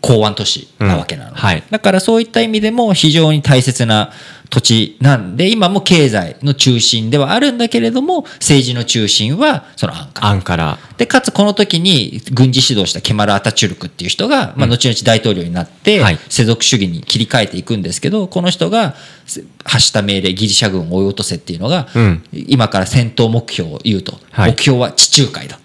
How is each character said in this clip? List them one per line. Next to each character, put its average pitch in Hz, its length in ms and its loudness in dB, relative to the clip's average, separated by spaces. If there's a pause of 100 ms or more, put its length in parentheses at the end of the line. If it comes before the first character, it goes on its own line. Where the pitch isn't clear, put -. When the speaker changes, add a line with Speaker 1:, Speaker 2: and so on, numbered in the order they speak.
Speaker 1:
港 113 200 4
湾 107 140 0
都 101 100 -6
市 - 240 -6 (100)
な 98 180 2
わ 78 80 -4
け 85 120 -10
な 69 80 -14
の。 52 60 -18
Speaker 2:
う - 40 -20
ん。 - 20 -14
は 98 160 0
い。 80 180 -4
Speaker 1:
だ 214 80 -2
か 202 140 0
ら 190 80 2
そ 226 160 2
う 226 60 2
い - 20 -2
っ 226 40 -10
た 233 120 -2
意 226 80 0
味 220 120 0
で 214 100 0
も 233 240 2
非 156 160 4
常 156 220 4
に 147 100 0
大 131 200 4
切 123 240 0
な 107 260 0 (360)
土 - 120 0
地 - 400 0
な 135 160 4
ん 95 200 -8
で、 180 140 0
今 214 180 2
も 196 140 0
経 156 260 4
済 95 340 -2
の 139 120 2
中 123 260 2
心 110 300 0
で 143 80 2
は 139 140 0
あ 226 80 0
る 285 120 2
ん 240 60 -6
だ 233 100 0
け 233 120 0
れ 226 100 0
ど 254 120 -2
も、 339 200 -2
政 - 460 0
治 123 60 -4
の 120 100 -4
中 110 240 -2
心 113 300 0
は 262 260 0 (120)
そ - 100 -4
の 78 80 -8
ア 80 100 -14
ン - 80 -18
カ - 80 -10
ラ。 107 80 0
Speaker 2:
ア 101 60 2
ン 92 80 -2
カ 87 140 -2
ラ。 80 220 -2 (180)
Speaker 1:
で、 240 100 0
か - 140 2
つ - 100 -4
こ 202 140 2
の 208 80 2
時 196 280 0
に 143 420 0 (100)
軍 127 180 4
事 131 160 0
指 107 140 0
導 87 100 -2
し - 40 -4
た 85 60 -6
ケ - 120 -2
マ 104 140 2
ル・ 104 80 2
ア 98 60 0
タ 107 120 -2
チ - 140 0
ュ - 20 -2
ル 170 80 -6
ク 175 120 -12
っ - 20 -10
て - 140 -14
い - 20 -6
う 170 40 -6
人 - 160 -4
が、 269 300 -2
ま 139 60 0
あ、 - 20 4
Speaker 2:
う 120 40 2
ん。 117 40 2
Speaker 1:
後 120 140 0
々 117 180 0
大 113 160 4
統 110 140 0
領 90 80 -4
に 85 100 -6
な 87 120 -4
っ - 40 -12
て、 - 320 0
Speaker 2:
は 208 100 4
い。 156 80 0 (100)
Speaker 1:
世 - 160 2
俗 117 200 2
主 - 100 2
義 98 140 0
に 82 140 -6
切 - 160 -4
り 107 80 0
替 120 160 0
え 98 40 -2
て 90 120 -8
い 90 40 -8
く 117 140 -4
ん 98 60 -4
で 87 100 -6
す - 80 -8
け - 80 -2
ど、 202 180 -2
こ 180 140 -6
の 175 80 0
人 170 220 -2
が 208 240 -2 (680)
発 - 220 0
し - 60 2
た 110 80 2
命 101 220 0
令、 92 120 0
ギ 101 140 -2
リ 101 40 -2
シ - 120 0
ャ 104 60 2
軍 87 200 -4
を 90 60 -2
追 95 60 2
い 98 60 0
落 98 80 -4
と - 60 -8
せ - 140 -6
っ - 20 -8
て - 140 -12
い 82 40 -8
う 82 40 -10
の 104 80 -4
が、 160 260 -2
Speaker 2:
う 117 60 2
ん。 92 320 2
Speaker 1:
今 117 360 0
か 101 100 -2
ら 95 80 0
戦 117 240 0
闘 117 180 2
目 117 220 -2
標 82 200 -6
を 73 140 -12
言 107 140 0
う - 40 -6
と。 - 160 -14 (120)
Speaker 2:
は 113 180 2
い。 113 40 4
Speaker 1:
目 - 60 -2
標 131 200 2
は 120 140 0
地 - 180 0
中 139 160 2
海 67 200 -12
だ。 - 180 -18